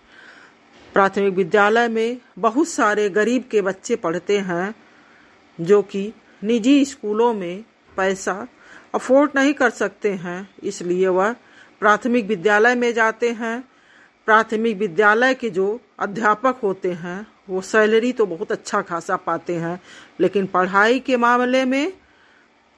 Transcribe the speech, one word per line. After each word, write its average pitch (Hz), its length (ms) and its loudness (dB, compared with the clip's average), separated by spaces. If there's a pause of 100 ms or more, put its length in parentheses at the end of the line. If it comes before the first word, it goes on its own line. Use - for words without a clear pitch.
(920)
प्राथमिक 196 400 2
विद्यालय 208 540 2
में 226 300 -4 (220)
बहुत 226 280 0
सारे 208 420 0
गरीब 214 420 0
के 214 100 0
बच्चे 190 340 -4
पढ़ते 180 420 -2
हैं, 190 380 -4 (840)
जो 202 200 4
कि 196 320 -6 (300)
निजी 240 420 4
स्कूलों 226 480 -2
में 190 320 -8 (320)
पैसा 190 500 -4 (480)
अफोर्ड 285 400 2
नहीं 277 180 2
कर 262 160 2
सकते 208 420 -4
हैं, 185 380 -10 (140)
इसलिए 185 440 -2
वह 190 280 0 (440)
प्राथमिक 214 460 2
विद्यालय 208 500 2
में 240 180 0
जाते 220 380 0
हैं। 233 380 -8 (560)
प्राथमिक 220 520 2
विद्यालय 214 560 2
के 254 160 -6
जो 196 300 -2 (200)
अध्यापक 214 640 -2
होते 190 280 -4
हैं, 175 360 -10 (220)
वो 185 120 -4
सैलरी 220 520 2
तो 226 120 0
बहुत 180 260 -6
अच्छा 208 300 -4
खासा 175 340 -6
पाते 170 400 -4
हैं, 170 260 -6 (380)
लेकिन 185 260 0
पढ़ाई 196 540 2
के 254 180 -2
मामले 247 480 2
में 277 280 -2 (840)